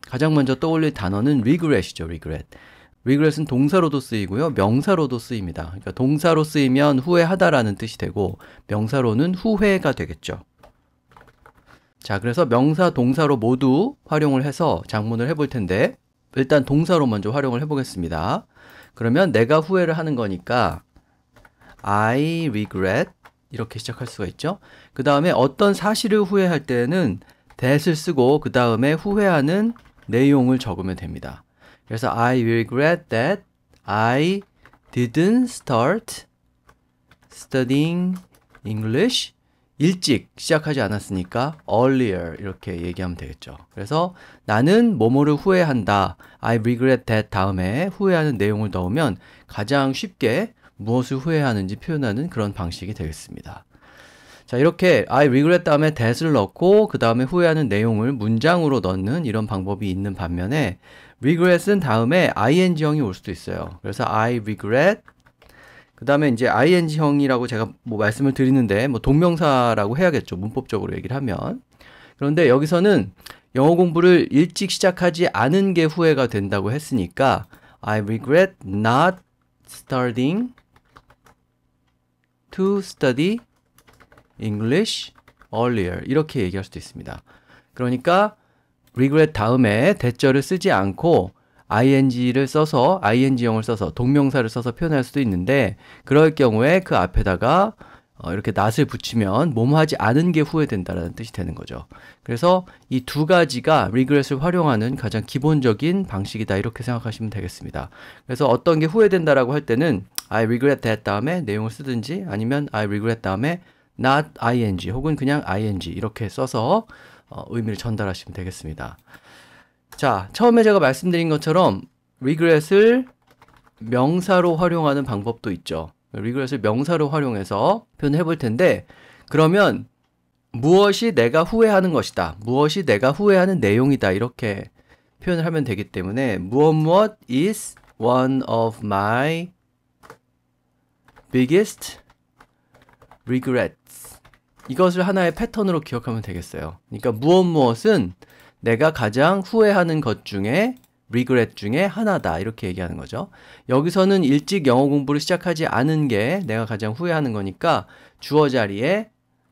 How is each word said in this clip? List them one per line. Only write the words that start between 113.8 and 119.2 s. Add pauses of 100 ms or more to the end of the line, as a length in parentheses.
not (100)
ing
혹은
그냥
아이엔지
이렇게
써서, (420)
어,
의미를
전달하시면
되겠습니다. (1000)